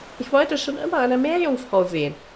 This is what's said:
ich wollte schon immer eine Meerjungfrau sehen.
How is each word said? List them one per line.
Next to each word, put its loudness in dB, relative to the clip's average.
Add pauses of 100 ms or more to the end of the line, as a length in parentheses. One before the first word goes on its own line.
(180)
ich -4
wollte 2
schon -4
immer -2
eine 2
Meerjungfrau 2
sehen. -2 (200)